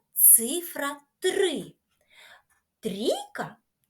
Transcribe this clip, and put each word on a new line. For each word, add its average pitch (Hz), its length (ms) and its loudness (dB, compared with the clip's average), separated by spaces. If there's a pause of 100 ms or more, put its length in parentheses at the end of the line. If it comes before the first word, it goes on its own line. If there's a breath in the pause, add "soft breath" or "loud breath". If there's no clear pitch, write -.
(140)
цифра 285 880 2 (180)
три. 359 540 -2 (1080 soft breath)
Трійка 233 760 -6 (320)